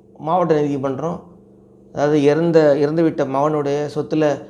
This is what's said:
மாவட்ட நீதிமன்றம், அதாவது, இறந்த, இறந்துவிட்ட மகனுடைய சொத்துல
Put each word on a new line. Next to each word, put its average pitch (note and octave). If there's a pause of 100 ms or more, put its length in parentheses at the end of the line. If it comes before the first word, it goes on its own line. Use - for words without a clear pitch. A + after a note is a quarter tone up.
(180)
மாவட்ட D#3+
நீதிமன்றம், C#3+ (600)
அதாவது, D3
இறந்த, D#3
இறந்துவிட்ட D3+
மகனுடைய C#3+
சொத்துல D3+